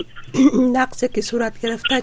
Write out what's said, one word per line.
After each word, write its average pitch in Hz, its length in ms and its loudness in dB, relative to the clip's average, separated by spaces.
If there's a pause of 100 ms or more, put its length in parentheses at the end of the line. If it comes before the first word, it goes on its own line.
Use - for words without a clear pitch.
(340)
<clears throat> 254 400 4
نقصی 254 340 0
که 214 140 -2
صورت 226 400 -4
گرفته، 233 420 -2